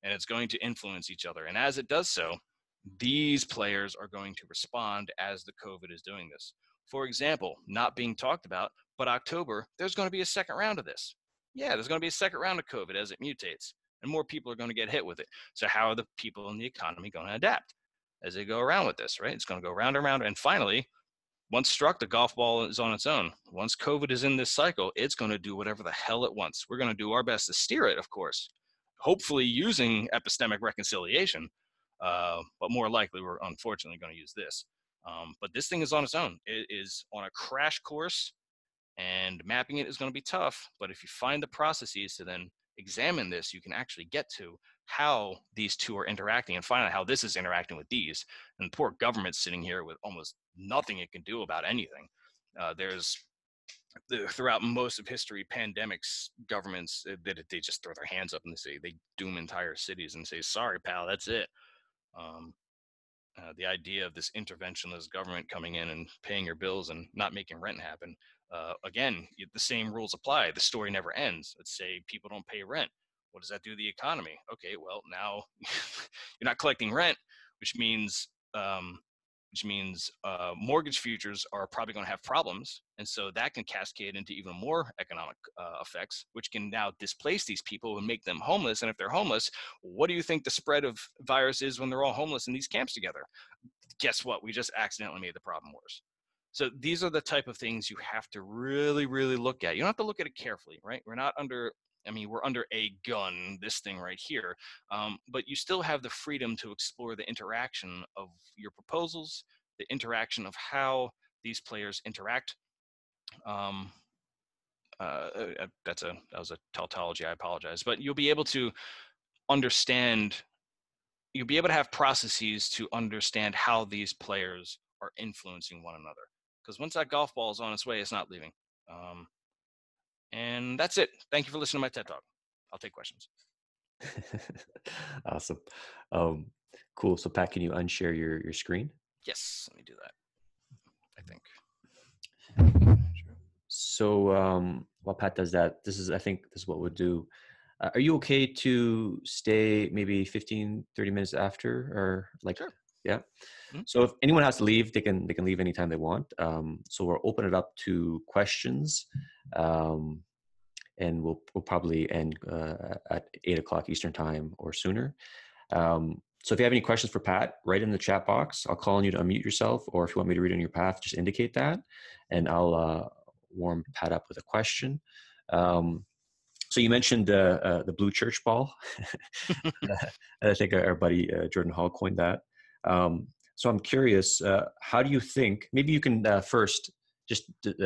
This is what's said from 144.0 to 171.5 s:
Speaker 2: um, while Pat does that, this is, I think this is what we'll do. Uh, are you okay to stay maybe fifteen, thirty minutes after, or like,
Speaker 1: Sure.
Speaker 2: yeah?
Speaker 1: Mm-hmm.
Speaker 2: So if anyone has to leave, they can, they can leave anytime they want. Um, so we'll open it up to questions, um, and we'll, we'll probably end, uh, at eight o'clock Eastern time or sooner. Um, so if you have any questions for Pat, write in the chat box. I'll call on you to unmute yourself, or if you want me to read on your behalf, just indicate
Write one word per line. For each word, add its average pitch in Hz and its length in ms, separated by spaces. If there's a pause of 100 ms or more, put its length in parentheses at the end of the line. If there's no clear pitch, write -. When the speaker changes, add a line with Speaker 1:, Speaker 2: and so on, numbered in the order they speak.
Speaker 2:
um, 92 520 (160)
while 98 140
Pat 95 180
does 90 180
that, 85 320
this 98 140
is, 92 120
I 92 80
think 95 240 (100)
this 92 100
is 92 60
what 85 120
we'll 85 100
do. 85 360 (540)
Uh, 95 140
are 123 60
you 156 160
okay 139 300
to 120 800
stay 110 680
maybe 98 320
fifteen, 107 600 (120)
thirty 101 140
minutes 98 240
after, 120 600
or 95 340 (140)
like, 92 160
Speaker 1:
Sure. - 140 (300)
Speaker 2:
yeah? 104 160 (540)
Speaker 1:
Mm-hmm. 147 140
Speaker 2:
So 123 160
if 123 100 (100)
anyone 151 200
has 135 160
to 113 60
leave, 110 280
they 110 80
can, 92 260
they 92 80
can 87 100
leave 92 160
anytime 87 280
they 80 80
want. 80 300 (120)
Um, 80 500
so - 160
we'll 87 200
open 110 200
it 95 100
up 90 200 (100)
to 85 440
questions, 127 800 (500)
um, 80 640 (760)
and 82 240
we'll, 80 180 (140)
we'll 92 80
probably 85 500
end, 80 260 (120)
uh, 80 440 (160)
at 82 160 (180)
eight 87 140
o'clock 80 300
Eastern 78 240
time 78 460
or 80 140
sooner. 117 420 (580)
Um, 82 500 (220)
so - 80
if 98 80
you 120 40
have 120 80
any 123 80
questions 113 300
for - 100
Pat, - 340 (120)
write 95 160
in 107 80
the 101 80
chat 95 280
box. 127 420
I'll - 80
call 101 200
on 101 80
you 98 60
to 92 80
unmute 92 260
yourself, 117 440
or 87 160
if 85 60
you - 100
want 90 80
me 90 80
to 87 40
read 90 120
on 90 80
your 82 80
behalf, 92 340
just - 140
indicate 98 380